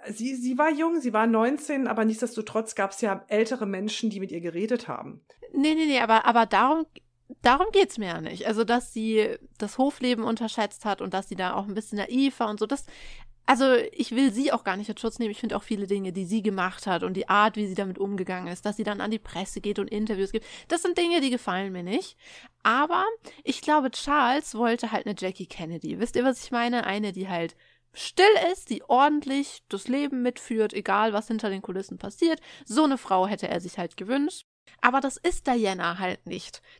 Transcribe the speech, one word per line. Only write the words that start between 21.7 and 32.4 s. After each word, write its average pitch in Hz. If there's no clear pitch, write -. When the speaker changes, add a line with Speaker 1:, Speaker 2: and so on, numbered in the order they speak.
Speaker 2:
mir 180
nicht. 220
Aber 311
ich -
glaube, 302
Charles 285
wollte 233
halt -
eine 202
Jackie 185
Kennedy. 170
Wisst 240
ihr, 247
was 262
ich -
meine? 240
Eine, 202
die 190
halt 170
still -
ist, -
die -
ordentlich 277
das 196
Leben 277
mitführt, 226
egal 208
was 214
hinter 220
den 196
Kulissen 185
passiert. 320